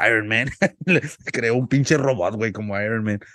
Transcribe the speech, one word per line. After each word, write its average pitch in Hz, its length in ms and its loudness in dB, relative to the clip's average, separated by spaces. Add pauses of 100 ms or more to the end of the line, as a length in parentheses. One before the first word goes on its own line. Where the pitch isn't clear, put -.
Iron 110 220 2
Man. 117 220 0 (100)
<laughs> - 260 0
Le 175 160 2 (300)
creó 117 240 0
un 127 140 -2
pinche 143 280 4
robot, 110 380 0
güey, 110 160 -2
como 104 280 -6
Iron 110 260 -2
Man. 104 140 -2 (160)